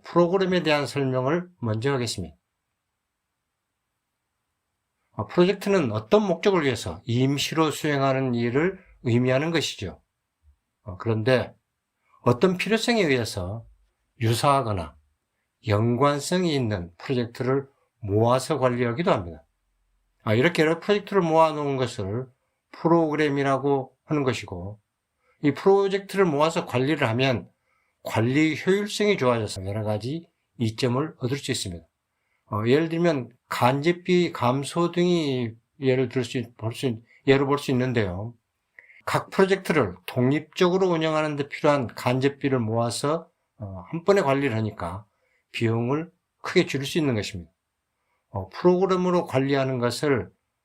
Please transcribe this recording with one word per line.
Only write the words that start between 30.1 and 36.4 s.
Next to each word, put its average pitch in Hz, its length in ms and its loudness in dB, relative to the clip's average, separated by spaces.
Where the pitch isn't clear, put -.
이점을 123 600 -2
얻을 127 180 -4
수 139 140 -10
있습니다. 87 340 -8
어, 104 160 -4
예를 151 220 2
들면 165 420 0
간접비 165 840 0
감소 139 600 -2
등이 160 580 0
예를 131 280 2
들 123 160 -2
수 127 140 -6
있-, 117 180 -10